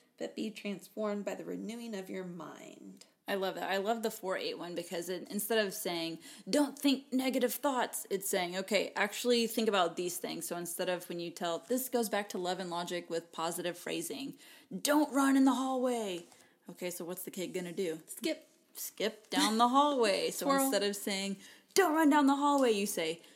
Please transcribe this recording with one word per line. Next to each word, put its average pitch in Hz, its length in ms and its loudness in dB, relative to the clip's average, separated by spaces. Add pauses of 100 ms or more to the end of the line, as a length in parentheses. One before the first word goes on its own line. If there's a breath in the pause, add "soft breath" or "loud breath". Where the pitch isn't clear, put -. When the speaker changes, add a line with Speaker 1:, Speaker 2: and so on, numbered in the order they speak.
(180 soft breath)
Speaker 1:
but - 180 -8
be 220 140 -4
transformed 208 760 -6
by 196 120 -4
the 180 80 -10
renewing 208 500 -8
of 190 160 -8
your 185 140 -6
mind." 175 800 -14 (240)
Speaker 2:
I 196 80 0
love 190 200 -2
that. 175 140 -2
I 190 60 2
love 220 260 0
the 220 80 0
four 185 280 -4
eight 151 200 -4
one 170 160 -8
because 175 340 -6
it, 180 220 -6
instead 208 340 2
of 190 100 -2
saying, 165 440 -4 (300 loud breath)
"Don't 277 300 2
think 269 340 2
negative 254 420 2
thoughts," 254 560 -2
it's 190 200 -2
saying, 180 260 -2
"Okay, 190 400 0
actually 226 500 2
think 220 220 2
about 180 280 4
these 175 200 -2
things." 160 320 -6
So 175 80 -4
instead 175 320 -4
of 175 200 -2
when 175 120 -6
you 170 100 -6
tell, 170 280 -4 (100)
this 254 220 0
goes 233 180 2
back 202 220 0
to 208 80 -6
Love 180 200 -2
and 185 120 -6
Logic 175 400 -4
with 170 200 -4
positive 170 480 -4
phrasing, 170 560 -6 (480 loud breath)
"Don't 294 300 4
run 269 240 6
in 269 80 8
the 269 100 8
hallway." 240 720 -2 (440 loud breath)
Okay, 180 200 -6
so 175 140 -8
what's 180 200 -8
the - 60 -10
kid 175 240 -6
gonna 180 180 -4
do? 165 340 -2
Speaker 1:
Skip. - 400 -4 (280)
Speaker 2:
Skip - 560 -6
down 208 280 2
the 240 100 6
hallway. 240 640 4
So - 140 -4
Speaker 1:
Squirrel. 277 180 4
Speaker 2:
instead 208 200 2
of 202 120 0
saying, 196 400 -4 (380 loud breath)
"Don't 349 200 6
run 320 160 6
down 294 160 6
the 277 100 6
hallway," 277 360 4
you 202 140 2
say, 165 360 -4 (140)